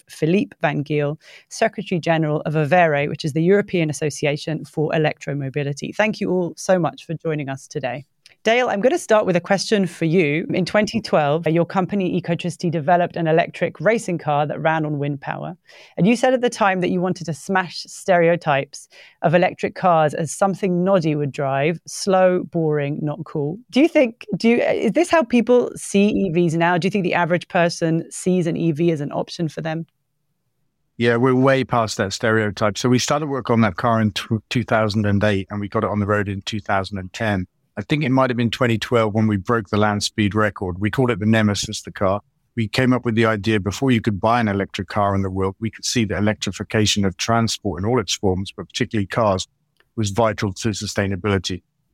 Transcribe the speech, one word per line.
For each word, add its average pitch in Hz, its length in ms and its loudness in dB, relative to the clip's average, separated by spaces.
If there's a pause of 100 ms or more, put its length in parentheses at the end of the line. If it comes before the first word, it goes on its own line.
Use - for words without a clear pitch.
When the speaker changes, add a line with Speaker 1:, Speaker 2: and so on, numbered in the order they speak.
Speaker 1:
Philippe 175 520 0
Van 147 200 0
Giel, 147 380 -2 (300)
Secretary - 500 -2
General 156 460 0
of 151 80 -4
avere, 151 560 2
which - 160 -6
is 143 80 -2
the 160 100 0
European 190 460 2
Association 147 760 -4
for 151 280 -4
Electromobility. 143 1000 -4
Thank 214 280 -6
you 185 100 -2
all 175 240 -2
so 185 240 0
much - 260 -4
for 170 100 -8
joining 151 340 -6
us 135 180 -10
today. 131 380 -8 (380)
Dale, 240 240 2
I'm 202 140 -2
gonna 285 160 4
start 214 280 4
with 180 120 2
a 170 40 0
question 196 460 0
for - 160 -6
you. 160 460 2
In 180 160 0
twenty 214 340 0
twelve, 160 480 0
your 165 180 2
company 180 560 -2
Ecotricity 175 480 -4
developed 175 460 0
an 170 100 -2
electric 165 540 0
racing 185 380 0
car 147 280 0
that 139 140 -6
ran 160 260 0
on 147 140 -4
wind 143 220 -4
power. - 340 -8 (400)
And 170 100 2
you 233 120 4
said 262 160 2
at 247 80 0
the 240 80 0
time 190 320 0
that 180 80 0
you 180 100 0
wanted 180 260 -4
to 160 80 -6
smash 185 500 -4
stereotypes 165 1080 0 (320)
of 160 120 2
electric - 420 0
cars 160 380 2
as 160 160 -4
something 180 540 0
noddy 165 320 2
would 147 160 -2
drive, 143 560 -2
slow, 185 560 2
boring, 151 580 -2
not 151 220 -6
cool. 156 360 -6 (100)
Do 247 100 2
you 320 80 6
think, 254 380 0 (100)
do 226 140 2
you, 240 80 6
is 98 340 0
this 330 180 2
how 320 140 4
people 247 540 2
see 202 320 2
E 196 220 0
Vs 170 260 2
now? 170 200 2
Do 170 80 0
you 190 60 2
think 196 140 0
the 160 80 -2
average 175 340 0
person 170 640 0
sees 180 340 0
an 165 120 -2
E 165 160 0
V 170 180 2
as 151 80 -2
an 147 140 -6
option - 340 -6
for - 140 -8
them? 160 240 -6 (1120)
Speaker 2:
Yeah, 117 180 4
we're 127 180 4
way 131 300 4
past 117 320 0
that 95 160 -2
stereotype. 110 640 0
So 127 120 0
we 123 100 4
started 151 280 -2
work 135 220 -6
on 117 120 4
that 104 160 2
car 113 240 2
in 107 100 2
tw-, - 380 -4
two 117 160 -2
thousand 110 400 0
and 101 180 2
eight, 98 260 0
and 104 120 -8
we 101 80 -8
got 107 160 -2
it 95 40 0
on 104 120 -2
the 98 60 0
road 104 200 0
in 98 140 -6
two - 180 -8
thousand 98 380 -4
and 92 160 -12
ten. 104 340 -2 (280)
I 104 60 -8
think 147 220 -2
it 123 60 -2
might 131 200 2
have 117 80 -2
been 120 140 0
twenty 117 260 0
twelve 110 380 0
when 110 100 2
we 107 100 2
broke 110 340 -2
the 104 80 0
land 104 260 2
speed 104 320 0
record. 98 420 -2
We 101 140 -2
called 127 180 0
it 107 100 0
the 107 60 -2
Nemesis, 107 560 0
the - 100 -16
car. 98 300 -2 (340)
We 113 120 -2
came 127 260 2
up 120 100 -2
with 113 120 -2
the 113 100 4
idea 110 340 2
before 101 300 -2
you 117 100 4
could 98 220 -2
buy 117 180 2
an 113 80 0
electric 98 420 -4
car 101 260 0
in 98 80 0
the 95 80 -4
world, 95 280 -2
we 113 120 -4
could - 120 -20
see 113 220 0
the 90 100 -4
electrification 104 880 0
of 92 140 0
transport 107 640 -2
in 104 80 -2
all 123 100 2
its 98 140 -4
forms, 95 420 -2
but 90 120 -12
particularly 104 400 -4
cars, 101 400 0 (480)
was 104 160 -2
vital 107 420 0
to - 160 -4
sustainability. 98 920 -2 (300)